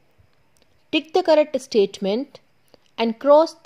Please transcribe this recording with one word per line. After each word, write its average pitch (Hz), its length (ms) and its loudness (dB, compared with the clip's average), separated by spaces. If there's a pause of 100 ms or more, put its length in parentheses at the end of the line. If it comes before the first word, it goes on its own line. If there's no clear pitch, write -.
(920)
Tick 311 220 -6
the 370 80 0
correct 302 380 0
statement 202 800 -4 (580)
and 226 200 -6
cross 302 360 2 (120)